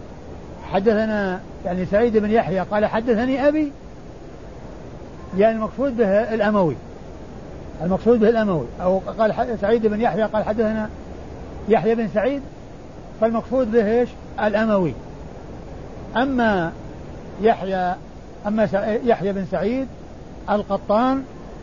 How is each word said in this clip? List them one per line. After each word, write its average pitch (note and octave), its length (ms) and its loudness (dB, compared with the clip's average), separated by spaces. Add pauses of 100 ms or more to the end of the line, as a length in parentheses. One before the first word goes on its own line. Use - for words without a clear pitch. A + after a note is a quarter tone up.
(720)
"حدثنا"، G3+ 680 2 (260)
يعني، F3+ 200 -2
"سعيد A3 320 4
بن G#3 140 2
يحيى F#3+ 280 4
قال: G#3 260 0
'حدثني A#3+ 600 2
أبي'"، D4 240 2 (1700)
يعني، A3 180 6
المقصود A3 420 -2
به A#3 80 4 (280)
الأموي، G3+ 420 4 (1080)
المقصود G3+ 360 4
به G#3+ 100 6
الأموي، G#3 360 2 (160)
أو F#3 160 4 (220)
قال G#3+ 140 4
ح-، A#3+ 280 -2
سعيد A3 260 4
بن G#3 140 0
يحيى G#3+ 220 2
قال: G#3 200 0
'حدثنا G#3+ 460 0 (800)
يحيى A3 260 4
بن A3+ 180 0
سعيد'، B3+ 280 0 (800)
فالمقصود A3+ 500 2
به A3+ 280 4
إيش؟ A#3+ 100 2 (340)
الأموي. G#3 500 4 (1200)
أما A3+ 540 2 (720)
يحيى، F#3+ 540 2 (520)
أما G#3+ 180 4
سع-، G#3 400 2
يحيى G3+ 280 2
بن F#3+ 180 -4
سعيد A3+ 360 0 (640)
القطان G#3+ 720 2 (400)